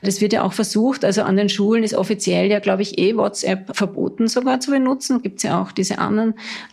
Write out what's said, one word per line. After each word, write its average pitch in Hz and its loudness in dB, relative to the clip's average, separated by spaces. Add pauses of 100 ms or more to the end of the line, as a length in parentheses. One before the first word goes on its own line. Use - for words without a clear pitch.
Das 196 0
wird 208 2
ja 214 2
auch 190 0
versucht. 220 0
Also 202 2
an 190 2
den 202 4
Schulen 214 2
ist 214 -2
offiziell 185 0
ja, 208 2
glaub 190 0
ich, - -4
eh 208 2
WhatsApp 196 -2
verboten 196 -2
sogar 254 0
zu 269 -4
benutzen. 262 0
Gibt's - -6
ja 175 0
auch 190 -6
diese 190 -2
anderen 220 0 (380)